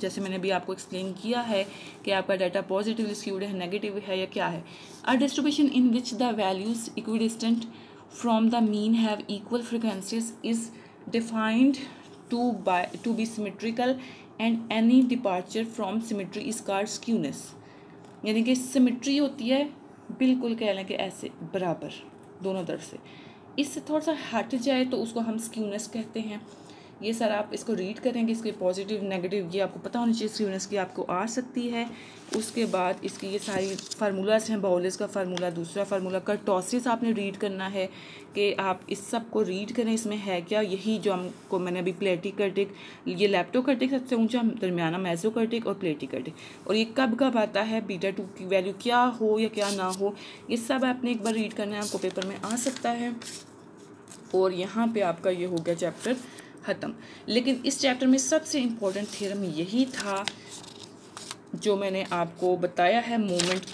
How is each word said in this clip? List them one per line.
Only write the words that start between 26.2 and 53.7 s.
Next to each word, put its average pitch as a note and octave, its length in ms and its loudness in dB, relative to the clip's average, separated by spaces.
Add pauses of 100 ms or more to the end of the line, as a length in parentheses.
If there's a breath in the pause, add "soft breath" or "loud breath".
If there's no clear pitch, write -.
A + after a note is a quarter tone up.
हैं। G#3+ 260 -8 (560 loud breath)
ये G#3+ 100 0
सर A3+ 200 2
आप G#3 220 -2
इसको G#3+ 200 -2
read F#3+ 240 -4
करेंगे, A#3 340 2
इसके A3 200 -2
positive F#3+ 500 -2
negative F#3+ 520 -2
ये G3 60 0
आपको F#3 200 -2
पता - 180 -4
होना A#3 140 4
चाहिए G#3+ 160 0
स्क्यूनेस F#3+ 380 -2
की G3+ 100 -4
आपको F#3 260 -2
आ F#3 240 0
सकती A#3+ 420 -4
है। A#3 220 -2 (460 loud breath)
उसके A3 280 0
बाद F#3 400 0
इसकी G3 220 -6
ये G3 120 -4
सारी G3 360 -2
formulas G#3+ 760 0
हैं, G#3+ 100 2
बाउलेस F#3 360 2
का G#3 100 -2
formula, F3+ 440 -2
दूसरा E3+ 340 -4
formula, F#3+ 380 -2
kurtosis G#3 680 0
आपने A3+ 240 2
read G3 240 -2
करना F#3+ 300 -4
है G3 200 -2 (480 loud breath)
कि G3+ 180 4
आप F#3 280 0 (100)
इस - 200 -6
सब A3+ 200 -2
को G#3+ 120 2
read G3 300 -2
करें, A3+ 200 2
इसमें G#3+ 240 0
है G3 260 -2
क्या। G#3+ 180 0
यही G3+ 380 0
जो G3 140 0
हमको F3+ 460 -4
मैंने F3 200 0
अभी F3+ 140 0
platykurtic, F#3+ 760 0 (420 loud breath)
ये F#3 200 2
leptokurtic B3 640 2
सबसे B3+ 260 0
ऊंचा, A3+ 260 4
दरमियाना F3+ 680 0
mesokurtic A3 540 0
और G3 180 -2
platykurtic। D3 460 -2 (380 loud breath)
और G#3 80 4
ये A3+ 80 4
कब A3+ 360 2
कब C4 160 4
आता G#3 260 2
है, A3 200 0
beta F#3+ 300 -2
two G3+ 80 -6
की F#3 260 -10
value F#3+ 260 2
क्या A#3+ 260 2
हो A3+ 400 4
या A3 100 2
क्या G#3 220 0
ना F#3+ 160 -2
हो, G3 280 -2 (360 loud breath)
ये A#3 60 2
सब C4 280 0
आपने B3+ 260 0
एक A3 140 -2
बार A3+ 80 2
रीड A3 200 0
करना G#3 240 -4
है, G#3 60 -4
आपको G#3 160 -4
paper F#3 280 -2
में G3 100 -6
आ G3 200 -2
सकता B3+ 340 -2
है। A#3 260 -2 (1160)